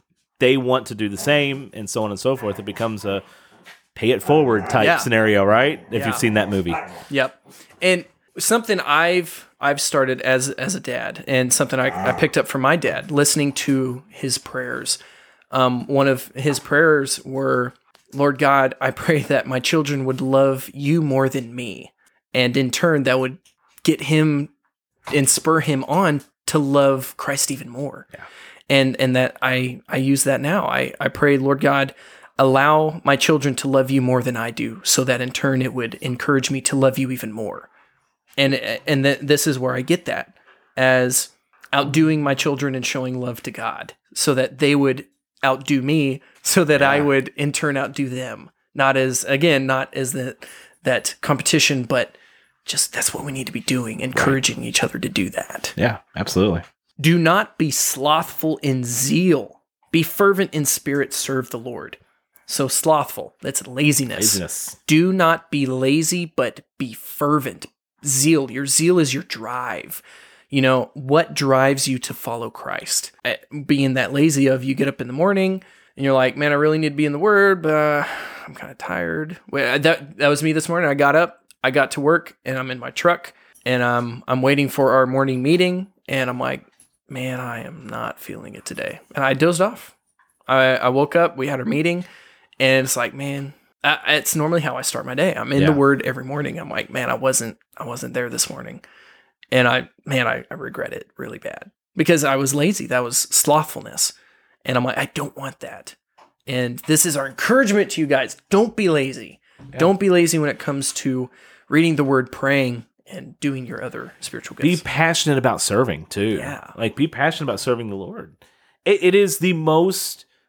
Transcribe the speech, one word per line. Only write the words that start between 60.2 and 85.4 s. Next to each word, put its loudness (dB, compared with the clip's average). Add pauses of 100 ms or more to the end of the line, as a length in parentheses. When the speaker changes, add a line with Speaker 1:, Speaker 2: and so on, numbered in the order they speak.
Speaker 2:
in -2
spirit, -2
serve -4
the -8
Lord. -12 (500)
So -2
slothful, 0
that's -6
laziness. 0
Speaker 1:
Laziness. -6 (100)
Speaker 2:
Do 4
not 2
be 0
lazy, 0
but -4 (180)
be -6
fervent. -4 (380)
Zeal, 2
your -6
zeal 4
is 2
your -6
drive. -10 (460)
You 0
know, 4
what 0
drives 2
you -2
to -10
follow -8
Christ? -8 (140)
Uh, -2 (320)
being 2
that 0
lazy 4
of, 2
you -2
get 0
up -6
in -6
the -10
morning 0 (340)
and -4
you're 4
like, 4
"Man, 0
I 2
really 2
need 0
to -12
be 0
in 0
the -4
Word, 4
but, 0
uh, 2 (420)
I'm -18
kinda -16
tired." -6 (100)
Well, 0
that, 0
that 2
was 2
me 2
this -2
morning. 0
I 2
got 4
up, 0 (220)
I 0
got 2
to -6
work, 0
and -6
I'm -8
in -8
my -12
truck, 0 (320)
and 2
I'm, -2
I'm 0
waiting 2
for 2
our 4
morning 0